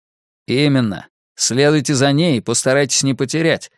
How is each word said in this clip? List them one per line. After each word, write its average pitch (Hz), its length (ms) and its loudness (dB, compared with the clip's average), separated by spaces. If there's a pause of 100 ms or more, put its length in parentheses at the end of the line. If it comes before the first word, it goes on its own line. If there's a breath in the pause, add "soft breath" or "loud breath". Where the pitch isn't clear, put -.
(480)
«Именно. 127 600 0 (280)
Следуйте 147 580 0
за 135 200 2
ней 151 240 2
и 98 40 -2
постарайтесь 131 640 0
не 135 100 -2
потерять. 143 640 -2